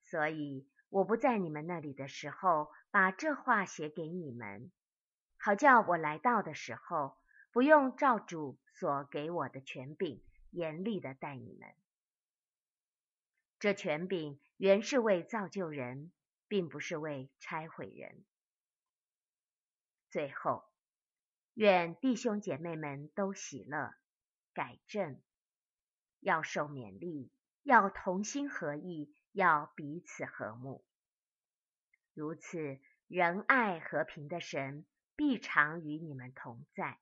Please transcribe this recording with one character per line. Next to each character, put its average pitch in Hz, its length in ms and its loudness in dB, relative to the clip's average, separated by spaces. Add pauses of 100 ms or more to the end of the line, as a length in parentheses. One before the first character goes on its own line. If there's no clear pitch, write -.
所 156 260 0
以 143 360 -6 (220)
我 196 160 2
不 208 140 2
在 240 200 2
你 175 120 0
们 151 180 -6
那 170 140 -4
里 147 120 -8
的 139 140 -8
时 147 220 -10
候， 151 420 2 (180)
把 190 220 6
这 294 240 -2
话 214 300 2
写 156 240 -6
给 156 180 -6
你 165 240 -8
们， 117 400 -10 (640)
好 202 200 2
叫 254 260 10
我 170 160 2
来 156 200 -2
到 233 240 2
的 160 120 -6
时 120 220 -10
候， 147 420 -4 (340)
不 240 100 4
用 277 360 8
照 254 200 4
主 151 400 -8 (180)
所 143 360 0
给 156 180 -6
我 156 200 -4
的 135 100 -12
权 135 340 -12
柄， 151 300 -6 (280)
严 165 340 -6
厉 202 160 -2
地 135 120 -8
待 143 220 -10
你 120 240 -14
们。 - 160 -20 (1800)
这 202 160 2
权 165 320 -2
柄 156 340 -6 (160)
原 196 240 6
是 269 160 0
为 214 240 4
造 202 260 -6
就 175 220 -6
人， 139 420 -8 (360)
并 185 200 0
不 151 120 -10
是 165 180 -6
为 143 320 -6 (100)
拆 165 300 -8
毁 - 160 -10
人。 - 400 -16 (1800)
最 147 220 -6
后， - 360 -4 (840)
愿 180 440 4
弟 254 180 2
兄 208 260 -2
姐 160 160 -4
妹 165 180 -6
们 147 340 -8
都 196 240 -2
喜 135 300 -12
乐， 139 300 -6 (640)
改 131 320 -4
正， 170 340 -4 (1000)
要 165 220 0
受 151 260 -4
勉 117 300 -12
励， 151 340 -10 (300)
要 220 300 6
同 196 320 -4
心 277 260 -4
合 151 260 -6
意， 156 380 -10 (180)
要 160 440 4
彼 156 320 -10
此 - 180 -10
和 110 300 -8
睦。 123 280 -12 (1300)
如 156 180 -6
此， 147 460 -8 (280)
仁 175 400 2
爱 220 320 4
和 160 240 -2
平 147 240 -8
的 170 140 -6
神 143 460 -6 (280)
必 294 240 2
常 156 420 2
与 151 180 -6
你 156 160 -8
们 127 180 -12
同 123 400 -14
在。 143 280 -6